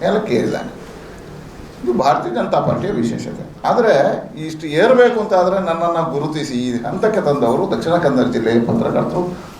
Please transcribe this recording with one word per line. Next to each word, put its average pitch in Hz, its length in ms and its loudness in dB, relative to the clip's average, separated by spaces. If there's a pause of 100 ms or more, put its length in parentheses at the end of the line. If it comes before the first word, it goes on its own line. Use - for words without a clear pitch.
ನೆಲಕ್ಕೆ 185 340 0
ಏರಿದ್ದಾನೆ. - 520 -2 (1000)
ಇದು 359 100 0
ಭಾರತೀಯ 147 360 2
ಜನತಾ - 300 0
ಪಾರ್ಟಿಯ - 300 -2
ವಿಶೇಷತೆ. - 800 -4
ಆದರೆ 208 260 4 (520)
ಇಷ್ಟು 156 200 -10
ಏರಬೇಕು 233 540 6
ಅಂತ 202 140 0
ಆದರೆ 185 200 4
ನನ್ನನ್ನು 170 680 0
ಗುರುತಿಸಿ 147 340 -4
ಈ 123 280 -2
ಹಂತಕ್ಕೆ - 380 0
ತಂದವರು 135 560 2
ದಕ್ಷಿಣ 165 200 0
ಕನ್ನಡ 127 300 2
ಜಿಲ್ಲೆಯ 113 340 2
ಪತ್ರಕರ್ತರು. 117 760 0 (240)